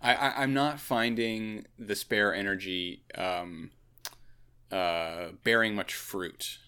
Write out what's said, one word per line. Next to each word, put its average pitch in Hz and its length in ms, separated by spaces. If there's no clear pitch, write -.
I, 123 140
I, 135 280
I'm 135 100
not 143 260
finding 113 840
the 101 180
spare 104 380
energy, 92 680
um, 87 540
uh, 85 560
bearing 113 320
much 98 180
fruit. - 640